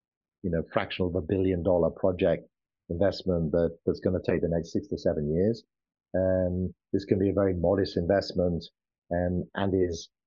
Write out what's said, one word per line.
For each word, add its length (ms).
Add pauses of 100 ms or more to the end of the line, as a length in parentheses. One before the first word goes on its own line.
(440)
you 80
know, 200
fraction 340
of 100
a 60
billion 420
dollar 260
project 540 (460)
investment 640
that, 220 (100)
that's 160
gonna 220
take 180
the 80
next 240
six 160
to 80
seven 360
years. 300 (500)
Um, 600 (180)
this 140
can 140
be 100
a 40
very 200
modest 420
investment, 720 (480)
um, 320 (100)
and 180
is 360 (180)